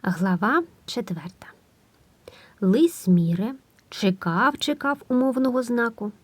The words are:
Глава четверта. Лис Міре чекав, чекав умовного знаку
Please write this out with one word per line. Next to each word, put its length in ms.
Глава 540
четверта. 600
Лис 480
Міре 460
чекав, 680
чекав 400
умовного 540
знаку 500